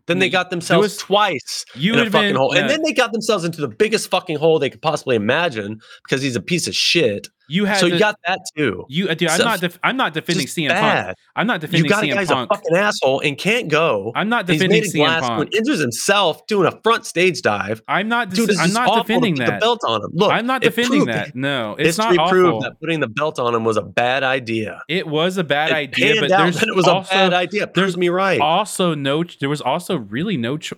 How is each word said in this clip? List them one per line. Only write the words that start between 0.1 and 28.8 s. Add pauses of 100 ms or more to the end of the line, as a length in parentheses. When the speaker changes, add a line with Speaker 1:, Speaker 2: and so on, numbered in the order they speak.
Speaker 1:
they
Speaker 2:
You,
Speaker 1:
got
Speaker 2:
there
Speaker 1:
themselves
Speaker 2:
was,
Speaker 1:
twice (100)
Speaker 2:
you
Speaker 1:
in
a
Speaker 2:
would've
Speaker 1:
fucking
Speaker 2:
been,
Speaker 1:
hole.
And
Speaker 2:
no.
Speaker 1:
then
they
got
themselves
into
the
biggest
fucking
hole
they
could
possibly
imagine (240)
because
he's
a
piece
of
shit. (200)
Speaker 2:
You
had
Speaker 1:
So
you
Speaker 2:
to,
Speaker 1:
got (100)
that (180)
too.
Speaker 2:
you,
uh,
dude,
I'm
Speaker 1:
So
Speaker 2:
not
def-,
I'm
not
defending
Speaker 1:
just
Speaker 2:
C
M
Punk.
Speaker 1:
bad. (220)
Speaker 2:
I'm
not
defending
Speaker 1:
You
got
a
Speaker 2:
C
M
Speaker 1:
guy's
a
Speaker 2:
Punk.
Speaker 1:
fucking
asshole
and
can't
go.
Speaker 2:
I'm
not
Speaker 1:
He's
Speaker 2:
defending
Speaker 1:
made
of
Speaker 2:
C
M
Speaker 1:
glass
Speaker 2:
Punk.
Speaker 1:
when
injures
himself
doing
a
front
stage
dive.
Speaker 2:
I'm
not
Speaker 1:
Dude,
Speaker 2:
dis-,
Speaker 1:
it's
Speaker 2:
I'm
Speaker 1:
just
Speaker 2:
not
Speaker 1:
awful
to
Speaker 2:
defending
Speaker 1:
put
Speaker 2:
that.
Speaker 1:
the
belt
on
him.
Look,
Speaker 2:
I'm
not
Speaker 1:
it
Speaker 2:
defending
Speaker 1:
proved
Speaker 2:
that.
No,
it's
Speaker 1:
history
Speaker 2:
not
Speaker 1:
proved
Speaker 2:
awful.
Speaker 1:
that
putting
the
belt
on
him
was
a
bad
idea.
Speaker 2:
It
was
a
bad
Speaker 1:
It
Speaker 2:
idea,
Speaker 1:
panned
Speaker 2:
but
Speaker 1:
out
Speaker 2:
there's
Speaker 1:
that
it
was
a
Speaker 2:
also,
Speaker 1:
bad
idea.
It
proves
Speaker 2:
there's
Speaker 1:
me
right.
Speaker 2:
also